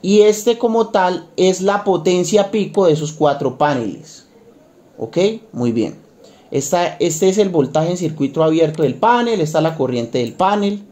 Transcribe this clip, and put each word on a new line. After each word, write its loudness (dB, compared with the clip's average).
y 4
este 2
como 0
tal 0
es 2
la 0
potencia 0
pico 0
de 6
esos -2
cuatro 0
paneles. -4
¿Ok? -6
Muy -2
bien. -4
Esta, -2
este 0
es 0
el 2
voltaje 0
en -4
circuito -2
abierto 2
del 0
panel, 0
esta -2
es 2
la -2
corriente -4
del -4
panel. -2